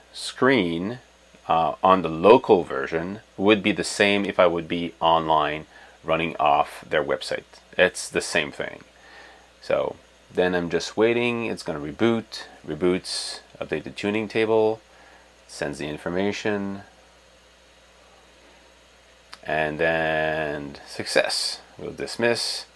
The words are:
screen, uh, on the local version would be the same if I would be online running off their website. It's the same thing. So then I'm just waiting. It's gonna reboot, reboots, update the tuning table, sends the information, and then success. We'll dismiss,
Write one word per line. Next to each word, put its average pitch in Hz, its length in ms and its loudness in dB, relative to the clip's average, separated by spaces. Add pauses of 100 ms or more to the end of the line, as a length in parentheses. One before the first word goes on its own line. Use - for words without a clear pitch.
(120)
screen, 107 840 0 (500)
uh, 80 340 2
on 95 200 6
the 82 80 -2
local 98 520 6
version 80 580 -6 (180)
would 98 240 4
be 104 100 2
the 90 100 -4
same 101 440 2
if 95 120 -2
I 92 80 8
would 85 220 0
be 85 320 -4
online 78 640 2 (400)
running 80 340 -2
off 73 480 0
their 76 160 0
website. - 420 -4 (340)
It's - 280 2
the 85 140 -4
same 73 320 -2
thing. - 300 -10 (800)
So - 340 -2 (360)
then 90 220 2
I'm 87 160 -2
just - 260 -4
waiting. 117 500 2
It's 98 160 -8
gonna 143 180 -6
reboot, 113 640 -2 (220)
reboots, 90 720 -4 (200)
update 76 240 -6
the 67 60 -12
tuning 101 380 -4
table, 110 520 2 (680)
sends 71 300 -8
the 73 100 -8
information, 98 920 -4 (2500)
and 78 380 -2
then 78 960 -2 (100)
success. - 760 -2 (180)
We'll - 140 -10
dismiss, - 840 -2